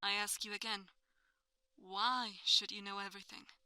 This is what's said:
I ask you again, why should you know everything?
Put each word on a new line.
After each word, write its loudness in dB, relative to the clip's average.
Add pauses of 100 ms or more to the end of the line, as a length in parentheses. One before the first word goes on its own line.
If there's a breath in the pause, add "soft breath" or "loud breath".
I 0
ask 0
you -6
again, -4 (880)
why 0 (100)
should 6
you -6
know -4
everything? -8 (200)